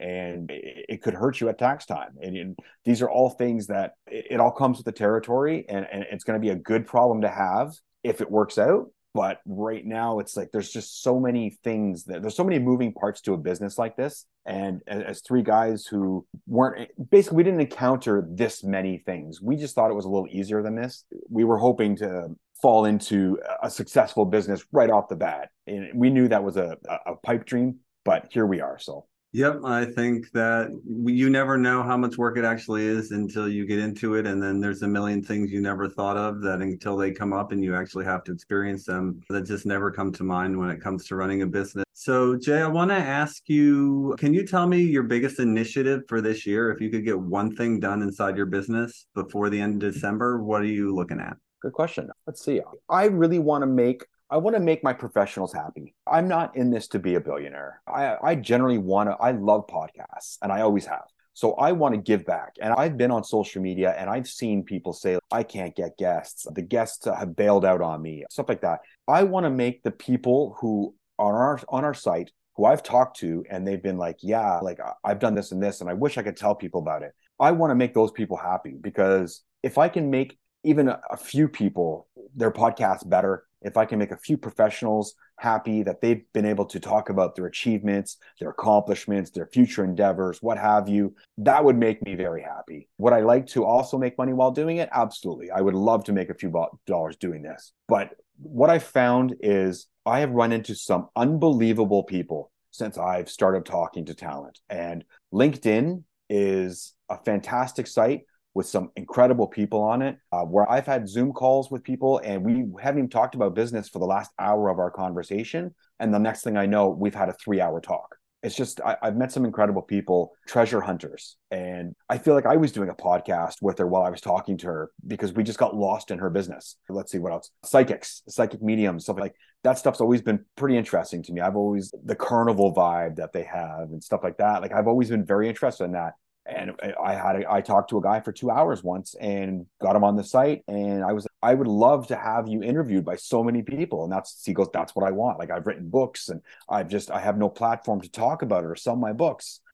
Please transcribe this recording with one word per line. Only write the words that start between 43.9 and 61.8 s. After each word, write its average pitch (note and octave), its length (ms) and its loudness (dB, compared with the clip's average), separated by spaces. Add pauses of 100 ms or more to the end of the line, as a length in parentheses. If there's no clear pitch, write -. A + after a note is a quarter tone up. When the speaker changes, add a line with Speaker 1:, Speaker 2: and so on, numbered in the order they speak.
Speaker 2:
can D3 160 4
you F#3+ 120 2
tell F3+ 200 2
me F3 160 4
your D3 220 4
biggest A#2+ 360 0
initiative B2+ 680 2
for A2+ 120 0
this A2 240 -2
year? A2 260 2
If G#2 120 -4
you A2 80 -2
could A2 160 -2
get G#2 120 0
one G2+ 380 -2
thing A#2 240 0
done G2+ 220 -2
inside G2 340 -2
your G2+ 80 -2
business A2+ 720 -4
before G#2 340 -2
the G#2 100 0
end G#2 240 -2
of G2+ 120 -2
December, A2+ 480 -2
what G#2+ 180 0
are G#2 60 0
you G2+ 280 -2
looking F2 260 -4
at? G1+ 180 -12 (240)
Speaker 1:
Good C3 100 -6
question. D#3 380 -4 (160)
Let's - 180 -14
see. C#3 160 0 (300)
I F#3 160 4
really F3 320 4
wanna D3 280 2
make B2+ 380 2 (280)
I D3+ 60 2
wanna G#3 220 2
make D#3+ 220 2
my C3 120 2
professionals G2+ 580 -2
happy. D#2 420 -12 (120)
I'm E3 200 4
not E3+ 300 -2
in B2 140 2
this A2+ 180 -2
to G#2+ 100 -4
be F2+ 180 0
a E2+ 40 2
billionaire. C#2+ 640 -10
I, C3 360 -2
I E3 120 2
generally B2 440 2
wanna, G2 420 2
I B2 120 4
love G#2 340 4
podcasts, - 760 -12
and G2 100 -4
I G2+ 120 0
always G#2 240 2
have. D2 180 -8 (300)
So - 220 0
I D3+ 160 2
wanna C#3+ 260 2